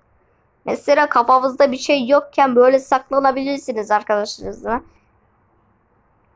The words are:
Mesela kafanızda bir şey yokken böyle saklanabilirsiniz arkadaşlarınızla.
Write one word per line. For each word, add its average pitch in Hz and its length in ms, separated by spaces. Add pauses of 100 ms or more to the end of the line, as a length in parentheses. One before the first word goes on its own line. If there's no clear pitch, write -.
(640)
Mesela 294 440
kafanızda 254 640
bir 254 40
şey 269 320
yokken 277 480
böyle 254 220
saklanabilirsiniz 269 1120
arkadaşlarınızla. 208 920 (1500)